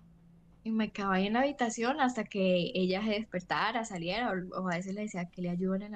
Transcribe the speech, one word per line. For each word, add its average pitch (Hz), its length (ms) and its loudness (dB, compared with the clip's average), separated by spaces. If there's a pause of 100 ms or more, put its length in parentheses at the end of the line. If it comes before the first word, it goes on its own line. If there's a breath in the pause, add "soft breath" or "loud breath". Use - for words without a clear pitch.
(640)
y 220 80 -4
me 220 200 2
quedaba 196 240 0
ahí 190 120 4
en 214 60 0
la 240 80 4
habitación 269 600 0
hasta 247 240 2
que 180 480 2
ella 185 300 2
se 220 80 0
despertara, 208 760 -2
saliera, 202 460 -2
o, 185 320 -4
o 185 60 -2
a 170 60 0
veces 190 180 -4
le 208 100 -6
decía 180 280 -6
que 180 100 -12
le 175 80 -2
ayude 185 280 0
en 202 60 -6 (120)